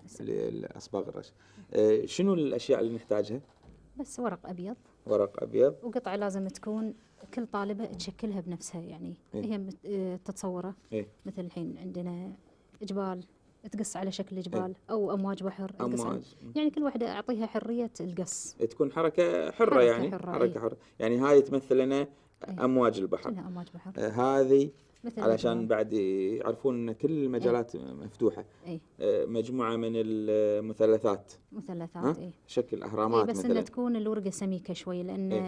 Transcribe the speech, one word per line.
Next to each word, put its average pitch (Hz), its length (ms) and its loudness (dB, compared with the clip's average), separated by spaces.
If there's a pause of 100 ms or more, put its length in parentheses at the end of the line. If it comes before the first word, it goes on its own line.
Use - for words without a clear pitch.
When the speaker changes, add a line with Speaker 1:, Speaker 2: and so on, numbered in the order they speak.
Speaker 1:
السبراي. - 420 -6
Speaker 2:
اللي، - 200 -6
الأسباق - 400 -8
الرش. - 240 -12 (420)
آه، 107 320 6
شنو 190 280 2
الأشياء 135 460 2
اللي 113 160 0
نحتاجها؟ 107 460 -2 (580)
Speaker 1:
بس - 200 -12
ورق 214 300 -6
أبيض. 185 260 -10 (300)
Speaker 2:
ورق 104 380 2
أبيض. 113 400 4
Speaker 1:
وقطعة 226 320 -4
لازم 196 320 -4
تكون 220 460 -6 (400)
كل 233 140 -4
طالبة 202 380 -4
تشكلها 190 560 -8
بنفسها، 170 400 -10
يعني 170 320 -12 (220)
Speaker 2:
إيه. 214 100 -4
Speaker 1:
هي 208 120 -4
مت-، 190 180 -8 (100)
آه، 185 300 -4
تتصوره. 185 600 -8 (180)
Speaker 2:
إيه. 202 140 -4 (180)
Speaker 1:
مثل 190 160 -10
الحين 170 360 -8
عندنا 180 540 -10 (520)
جبال، 190 400 -4 (480)
تقص 208 260 -6
على 190 140 -4
شكل 190 300 -6
جبال، 175 220 -4
Speaker 2:
إيه. 185 100 -6 (160)
Speaker 1:
أو 214 240 0
أمواج 190 300 -2
بحر، 190 260 -6
تقص 196 120 -10
على 123 120 0
Speaker 2:
أمواج. 120 500 -4
مم. - 120 -14
Speaker 1:
يعني 302 140 2
كل 294 140 0
واحدة 233 280 -2
أعطيها 214 340 -2
حرية 233 540 -4
القص. 175 540 -6
Speaker 2:
تكون 139 380 0
حركة 165 600 2
حرة 226 180 4
Speaker 1:
حركة - 120 8
Speaker 2:
يعني، 233 300 6
Speaker 1:
حرة، 180 200 -6
Speaker 2:
حركة 127 220 2
Speaker 1:
إيه. - 60 -6
Speaker 2:
حرة. 113 180 -2 (220)
يعني 117 180 2
هاي 139 240 10
تمثل 135 360 2
لنا 139 300 2 (400)
Speaker 1:
إيه. 175 180 0
Speaker 2:
أمواج 123 340 6
البحر. - 320 -2
Speaker 1:
كلها 190 160 -8
أمواج 175 260 -10
بحر. 185 240 -14
Speaker 2:
آه، 107 120 -2
هذه 135 600 6 (340)
Speaker 1:
مثل 240 180 -6
Speaker 2:
علشان 113 300 4
Speaker 1:
الجبال. 117 160 0
Speaker 2:
بعد 110 260 2
يعرفون 110 960 0
إن 110 60 -4
كل 147 160 0
المجالات 123 640 2
Speaker 1:
إيه. 73 60 -8 (120)
Speaker 2:
مفتوحة. 101 520 -2 (220)
Speaker 1:
إيه. 165 120 -8 (200)
Speaker 2:
آه، 85 260 2
مجموعة 117 500 0
من 117 200 -2
المثلثات. 107 1400 2 (180)
Speaker 1:
مثلثات، 170 640 -4
Speaker 2:
ها؟ - 40 -12
Speaker 1:
إيه. 175 100 -12 (160)
Speaker 2:
شكل 117 360 -4
أهرامات 110 440 4
Speaker 1:
إيه، 233 60 -2
بس - 60 -2
Speaker 2:
مثلًا. 233 200 2
Speaker 1:
إن 220 60 -2
تكون 247 300 -2
الورقة 214 340 -2
سميكة 190 440 -6
شوي، 180 300 -6
لأن 190 280 -4
Speaker 2:
إيه. 185 160 0